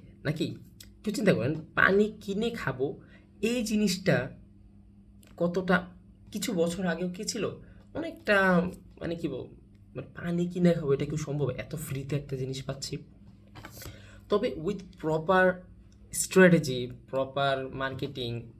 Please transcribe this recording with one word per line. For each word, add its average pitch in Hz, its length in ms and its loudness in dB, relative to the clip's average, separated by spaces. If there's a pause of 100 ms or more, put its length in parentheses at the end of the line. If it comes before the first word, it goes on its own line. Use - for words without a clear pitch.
(260)
নাকি? - 300 -2 (480)
কেউ 208 100 -4
চিন্তা 185 200 4
করেন, 151 220 0
পানি 202 640 2
কিনে 208 280 -2
খাবো, 139 520 -4 (400)
এই 240 220 0
জিনিসটা 190 680 0 (1040)
কতটা, 180 500 0 (440)
কিছু 214 220 -4
বছর 180 320 0
আগেও 175 240 -2
কি 214 140 -8
ছিল? 185 260 -4 (440)
অনেকটা, 196 680 2 (380)
মানে, 170 160 -4
কি 170 120 -4
বলবো, 127 280 -8 (400)
মানে, 127 200 -10
পানি 175 300 -2
কিনে 175 280 4
খাবো, 139 200 0
এটা 143 120 0
কি 151 120 -4
সম্ভব? 143 320 -2
এত 110 260 -8
ফ্রিতে 139 400 -6
একটা 139 200 -6
জিনিস 131 280 -6
পাচ্ছি। - 340 -8 (1300)
তবে 208 260 0
with 160 240 -6 (240)
proper 180 480 4 (600)
strategy, 143 800 6 (180)
প্রপার 135 580 0
মার্কেটিং, 131 920 -6